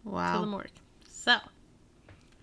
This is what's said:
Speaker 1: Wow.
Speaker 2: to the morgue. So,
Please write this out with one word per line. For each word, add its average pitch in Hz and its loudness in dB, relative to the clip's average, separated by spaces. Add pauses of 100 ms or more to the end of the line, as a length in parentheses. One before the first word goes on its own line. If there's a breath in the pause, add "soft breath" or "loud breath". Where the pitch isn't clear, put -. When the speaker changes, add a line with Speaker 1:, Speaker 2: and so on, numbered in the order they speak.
Speaker 1:
Wow. 180 0
Speaker 2:
to 180 2
the - 0
morgue. - -8 (400)
So, - 2 (1040 soft breath)